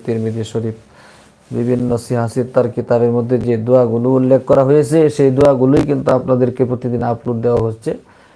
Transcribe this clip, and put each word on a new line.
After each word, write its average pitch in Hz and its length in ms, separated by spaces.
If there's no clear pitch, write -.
তিরমিজি 113 380
শরীফ, 110 300
বিভিন্ন 120 460
সিহাসিত্তার 120 720
কিতাবের 117 420
মধ্যে 120 260
যে 117 200
দোয়াগুলো 120 520
উল্লেখ 131 360
করা 131 180
হয়েছে, 147 460
সেই 139 220
দোয়াগুলোই 139 500
কিন্তু 135 300
আপনাদেরকে 127 540
প্রতিদিন 120 380
আপলোড 120 380
দেওয়া 120 200
হচ্ছে। 113 360